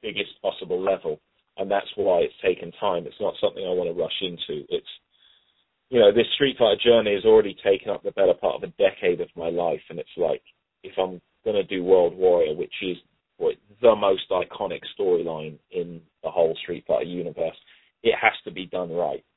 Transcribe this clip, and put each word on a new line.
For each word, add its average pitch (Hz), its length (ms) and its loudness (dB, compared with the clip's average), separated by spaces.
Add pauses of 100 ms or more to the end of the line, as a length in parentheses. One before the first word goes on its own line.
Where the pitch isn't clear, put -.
biggest 101 280 -8 (120)
possible 92 400 -4
level, 90 380 -4 (360)
and 98 140 -6
that's 101 240 0
why 90 260 2
it's - 220 -2
taken 87 300 -2
time. 87 340 -4
It's - 140 -14
not 98 200 -4
something 98 240 -2
I 90 80 -4
wanna 87 200 -2
rush 85 280 -4
into. 82 480 -8
It's, 85 180 -6 (1000)
you 123 120 2
know, 101 120 10
this 113 220 4
Street 135 240 0
Fighter 107 260 4
journey 113 300 6
has 95 100 -4
already 110 400 6
taken 98 260 2
up 95 120 -6
the 98 80 -6
better 92 240 4
part 73 220 -2
of 69 80 -10
a 90 80 -10 (100)
decade 92 380 2
of 85 160 -6
my 82 120 -6
life, 85 400 -2
and 85 100 -14
it's 76 180 -12
like, 78 260 -2 (400)
if - 160 -18
I'm 92 220 -4 (240)
gonna 104 180 0
do 92 220 -4
World 90 300 4
Warrior, 87 400 2
which 85 280 -10
is, 90 140 -6 (420)
what, 80 160 -2 (260)
the 113 140 6
most 98 360 0
iconic 90 500 -4 (180)
storyline 82 600 -2 (120)
in 85 320 -10 (200)
the 80 80 -6
whole 82 320 2
Street - 240 -10
Fighter - 180 0
universe, 85 520 -8 (460)
it 113 180 2
has 113 120 2 (120)
to 104 60 -12
be 92 160 -10
done 87 260 -6
right. 82 320 -4 (120)